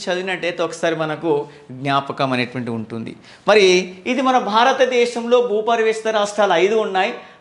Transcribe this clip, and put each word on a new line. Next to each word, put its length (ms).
చదివినట్టయితే 580
ఒకసారి 340
మనకు 520
జ్ఞాపకం 600
అనేటువంటి 380
ఉంటుంది. 460
మరి 180
ఇది 160
మన 160
భారతదేశంలో 1000
భూపరివేష్టిత 680
రాష్ట్రాలు 440
ఐదు 220
ఉన్నాయి. 400